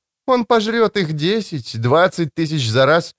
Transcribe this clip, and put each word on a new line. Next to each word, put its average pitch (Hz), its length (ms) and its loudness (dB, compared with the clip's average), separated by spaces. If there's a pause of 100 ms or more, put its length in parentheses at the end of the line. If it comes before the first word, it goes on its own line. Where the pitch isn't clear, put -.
(260)
Он 247 180 0
пожрет 220 520 0
их 165 160 -2
десять, 156 680 -4
двадцать 160 540 2
тысяч 151 360 -2
за 131 160 4
раз 160 320 0